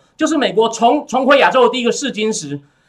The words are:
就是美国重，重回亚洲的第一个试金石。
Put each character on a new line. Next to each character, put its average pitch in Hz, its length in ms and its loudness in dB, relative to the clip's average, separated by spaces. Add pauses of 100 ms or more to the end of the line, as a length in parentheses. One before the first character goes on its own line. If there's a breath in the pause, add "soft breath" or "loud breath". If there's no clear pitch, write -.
(180 soft breath)
就 311 80 0
是 311 100 -2
美 220 160 0
国 220 160 2
重， 247 380 0
重 254 200 -2
回 277 120 4
亚 - 120 2
洲 254 140 4
的 220 60 2
第 254 100 -4
一 240 40 -4
个 233 60 0
试 233 220 -6
金 214 180 -4
石。 143 300 -8 (280 soft breath)